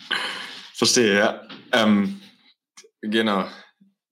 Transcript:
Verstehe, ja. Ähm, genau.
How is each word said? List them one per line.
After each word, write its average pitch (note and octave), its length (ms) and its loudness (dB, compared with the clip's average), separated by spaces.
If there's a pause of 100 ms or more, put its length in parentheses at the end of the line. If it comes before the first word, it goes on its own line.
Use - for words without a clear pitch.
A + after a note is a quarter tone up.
(760)
Verstehe, A2+ 420 2
ja. - 320 0 (240)
Ähm, G#2 480 2 (840)
genau. G#3+ 420 0 (680)